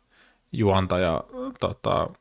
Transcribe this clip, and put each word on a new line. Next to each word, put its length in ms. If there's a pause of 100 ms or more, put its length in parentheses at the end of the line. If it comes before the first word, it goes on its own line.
(520)
juontaja, 720 (360)
tota, 500 (100)